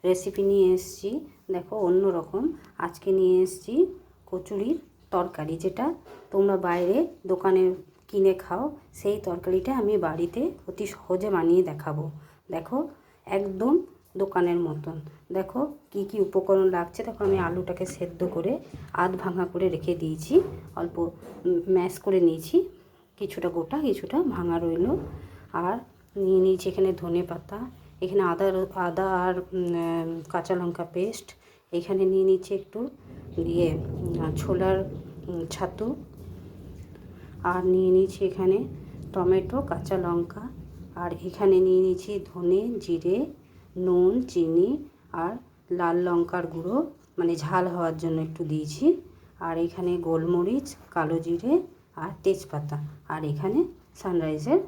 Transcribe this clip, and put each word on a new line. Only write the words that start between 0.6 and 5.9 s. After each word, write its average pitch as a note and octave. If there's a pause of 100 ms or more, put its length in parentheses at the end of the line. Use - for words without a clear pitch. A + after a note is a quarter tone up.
এসেছি, - (440)
দেখো, F3 (140)
অন্যরকম। F#3 (420)
আজকে E3+
নিয়ে F#3 (100)
এসেছি - (540)
কচুরির G#3 (340)
তরকারি, E3+
যেটা F#3+ (460)